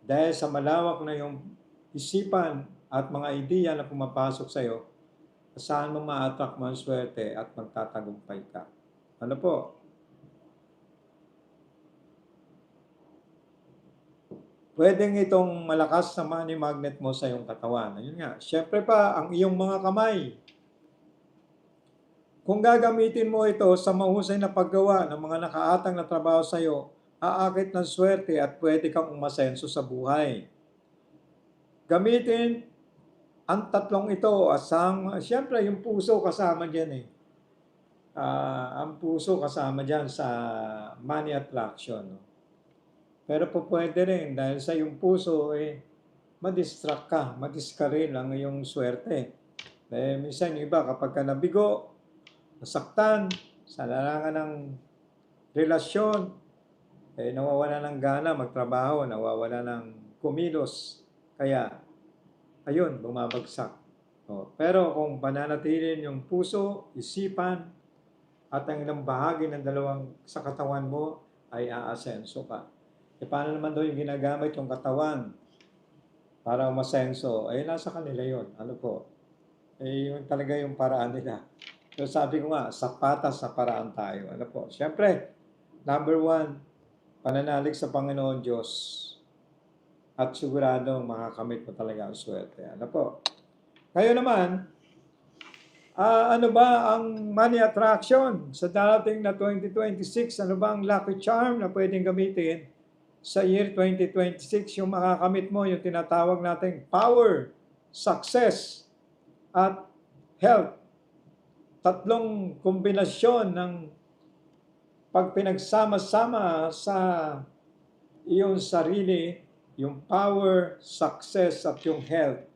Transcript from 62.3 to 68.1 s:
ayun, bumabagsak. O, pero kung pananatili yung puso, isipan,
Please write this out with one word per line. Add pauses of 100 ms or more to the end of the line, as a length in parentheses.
ayun,
bumabagsak. (560)
O,
pero
kung
pananatili
yung
puso,
isipan, (800)